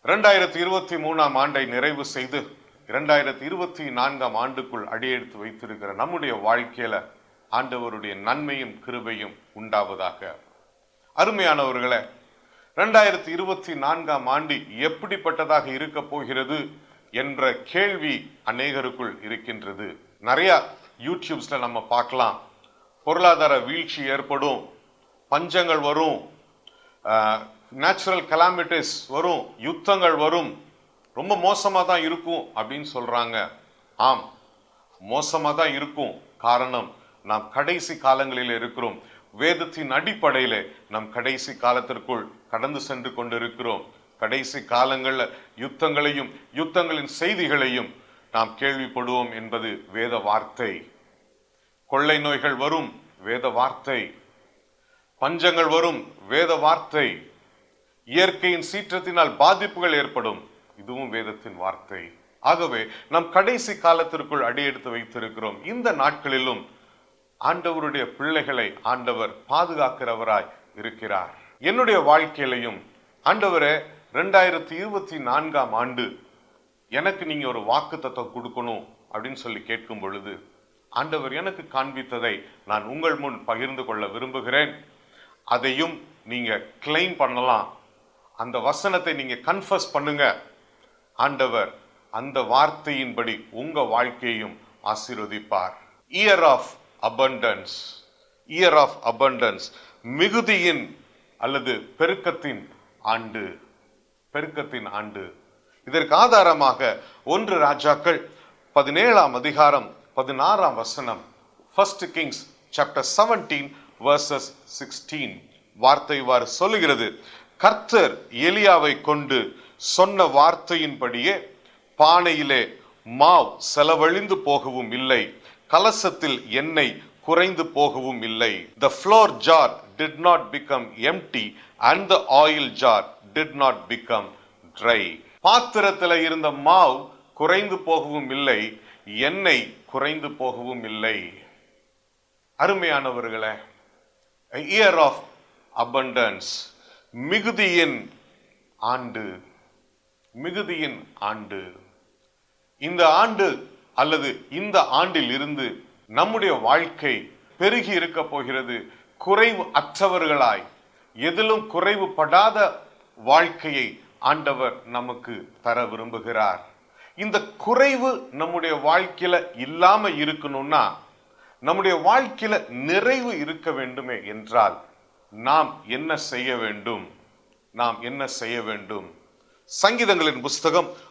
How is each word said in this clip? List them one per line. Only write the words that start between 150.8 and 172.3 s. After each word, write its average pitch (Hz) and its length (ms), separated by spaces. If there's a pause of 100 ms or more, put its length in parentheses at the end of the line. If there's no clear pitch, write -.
ஆண்டு. 101 580 (1080)
இந்த 170 300
ஆண்டு 190 680 (180)
அல்லது 139 560
இந்த 185 320
ஆண்டில் 147 480
இருந்து 135 540 (220)
நம்முடைய 190 480
வாழ்க்கை 131 800 (260)
பெருகி 208 320
இருக்க 165 320
போகிறது. 127 680 (260)
குறைவு 208 440
அற்றவர்களாய், 151 1000 (520)
எதிலும் 214 560
குறைவுபடாத 190 1040 (440)
வாழ்க்கையை 147 840 (180)
ஆண்டவர் 135 680
நமக்கு 120 640 (100)
தர 120 200
விரும்புகிறார். 110 800 (560)
இந்த 208 240
குறைவு 254 920
நம்முடைய 165 440
வாழ்க்கையில 175 800
இல்லாம 180 560
இருக்கணும்னா, 147 800 (680)
நம்முடைய 180 360
வாழ்க்கையில 214 720